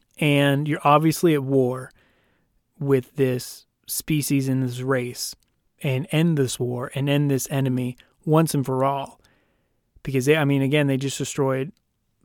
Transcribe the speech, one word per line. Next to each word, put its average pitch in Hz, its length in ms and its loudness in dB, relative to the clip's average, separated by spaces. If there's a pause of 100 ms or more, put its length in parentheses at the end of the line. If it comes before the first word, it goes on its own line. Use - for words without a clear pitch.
(180)
and 143 500 2
you're 151 160 -2
obviously 156 500 4
at 143 80 0
war 127 480 0 (880)
with 139 380 0
this 127 500 -2 (220)
species 139 600 -2
and 131 140 0
this 123 180 -6
race, 127 540 -4 (480)
and 135 280 -2
end 156 280 2
this 131 200 -2
war 123 360 -6
and 139 140 -2
end 143 220 2
this 131 200 -2
enemy 127 460 -2 (280)
once 156 300 4
and 139 100 0
for 131 180 -2
all. 139 380 -4 (800)
Because, 131 220 -2
they, 151 120 4
I 151 80 0
mean, 139 180 2
again, 143 240 2
they 135 100 0
just 135 220 -6
destroyed 135 520 -4 (540)